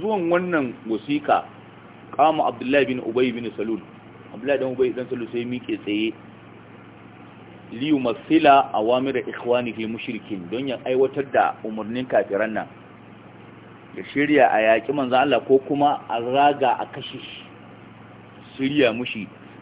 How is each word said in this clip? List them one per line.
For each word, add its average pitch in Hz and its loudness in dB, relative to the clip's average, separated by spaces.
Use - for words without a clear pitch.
zuwan 190 -2
wannan 170 0
wasiƙa, 113 0
qama 156 2
Abdullahi 127 0
bin 127 -4
Ubay 123 0
bin 117 -8
Salul. 110 -4
Abdullahi 127 -2
dan 127 -4
Ubay 127 2
dan 123 -8
Salul 120 -8
sai 120 -6
miƙe 120 -6
tsaye. 107 -2
"Li 123 -6
yumathila 139 4
awamira 123 0
ikhwanihi 113 -2
mushrikin," 107 -8
don 127 -6
ya 123 -6
aiwatar 131 0
da 107 2
umarnin 113 -6
kafiran 107 0
nan. 98 -6
Ya 95 -12
shirya 147 6
a 107 2
yaƙi 113 4
manzon 127 0
Allah 135 2
ko 135 6
kuma 143 0
a 117 -4
raga 131 2
a 104 -6
kashe 131 -14
shi. - -18
Shirya 135 2
mushi 113 -8